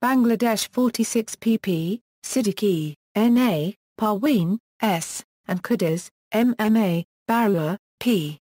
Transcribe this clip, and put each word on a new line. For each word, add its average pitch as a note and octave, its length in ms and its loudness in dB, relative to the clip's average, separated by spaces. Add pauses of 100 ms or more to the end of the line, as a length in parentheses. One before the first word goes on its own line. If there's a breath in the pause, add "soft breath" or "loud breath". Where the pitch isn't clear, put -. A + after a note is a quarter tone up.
Bangladesh A#3 680 2
forty-six A#3 640 -2
P A3+ 240 0
P, F3 420 -4 (220)
Siddiqui, F#3+ 720 -2 (180)
N A#3+ 240 4
A, G3 380 0 (240)
Parveen, G#3+ 580 0 (240)
S, F3+ 420 -2 (240)
and F3+ 160 -6
Kudus, F3 460 -2 (220)
M A#3+ 260 2
M G#3+ 180 2
A, F3 300 2 (240)
Barua, G3+ 480 0 (220)
P, D#3 400 -2 (140)